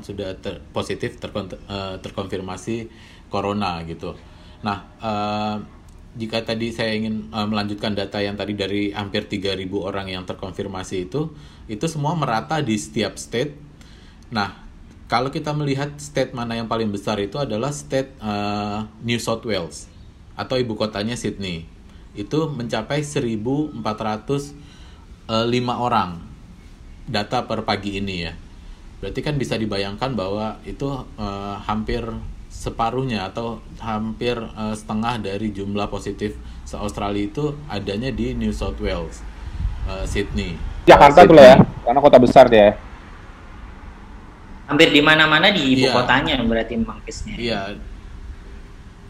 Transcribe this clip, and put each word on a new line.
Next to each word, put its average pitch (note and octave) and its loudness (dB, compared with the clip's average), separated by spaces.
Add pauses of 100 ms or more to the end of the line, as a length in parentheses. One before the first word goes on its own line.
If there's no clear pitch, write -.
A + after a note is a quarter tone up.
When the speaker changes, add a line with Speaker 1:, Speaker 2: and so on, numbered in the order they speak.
Speaker 1:
sudah F#2+ -8
ter-, - -10
positif G#2 -6
terkon-, F#2+ -8
eh, F#2+ -10
terkonfirmasi F#2+ -8 (400)
corona G2 -4
gitu. E2 -10 (480)
Nah, G2+ -6 (160)
eh, G#2+ -4 (580)
jika A2+ -6
tadi A#2 -4
saya A2+ -2
ingin, A2 -4
eh, G#2+ -2
melanjutkan G#2 -4
data G2+ -4
yang G2+ -4
tadi G2+ -4
dari G2+ -2
hampir G#2 -4
tiga F#2+ -4
ribu F#2+ -4
orang F#2+ -6
yang F#2 -8
terkonfirmasi F#2 -8
itu, D#3 -4 (320)
itu A2+ -4
semua D#3 -2
merata C#3 -2
di A2 0
setiap G#2 -4
state. C#3 -4 (720)
Nah, G2+ -6 (480)
kalau B2 0
kita D3+ -4
melihat C#3+ -2
state - -4
mana A#2 -4
yang A2+ -4
paling A2 -2
besar G2+ -4
itu G2+ -4
adalah B2 -4
state, C3+ -4
eh, G#2 -4 (160)
New A#2 -2
South A2+ -4
Wales F#2 -6 (480)
atau B2+ -2
ibu A2+ -2
kotanya G#2+ -2
Sydney. F#2 -6 (480)
Itu D3 -2
mencapai A#2+ -4
seribu C3+ -2
empat G#2+ -6
ratus A2 -4 (720)
lima A#2+ 0
orang F#2+ 0 (840)
data A2+ -4
per A2 -4
pagi G2+ -4
ini F#2 -6
ya. E2 -10 (640)
Berarti G2 -6
kan D3 -2
bisa A#2+ -2
dibayangkan G#2+ -4
bahwa G2+ -4
itu, C#3 -6 (260)
eh, G2+ -6 (140)
hampir A2 -2 (480)
separuhnya A#2 -4
atau A#2 -8 (160)
hampir, A2 -4
eh, G#2+ -6
setengah A2 -4
dari G2 -4
jumlah G2+ -4
positif G#2 -6 (320)
se-Australia G2+ -4
itu D3 -4 (160)
adanya G2+ -4
di A2+ -2
New A2 -2
South G2 -4
Wales, F2 -4 (640)
eh, F#2+ -6
Sydney. G2 -4 (260)
Speaker 2:
Jakarta D3 12
Speaker 1:
Eh, E3+ 12
Speaker 2:
tuh D#3+ 12
lah C3+ 12
ya, C3 12
Speaker 1:
Sydney. - 0
Speaker 2:
karena B2+ 4
kota C#3 12
besar B2 12
dia A2+ 8
ya. G2+ 10 (1900)
Speaker 3:
Hampir D3+ 6
di C#3+ 8
mana-mana D#3 6
di E3 0 (160)
ibu C3 4
Speaker 1:
Iya. B2 4
Speaker 3:
kotanya B2+ 2
berarti A2+ 0
memang A2 -4
case-nya. G#2 -10
Speaker 1:
Iya. A2+ -2 (1500)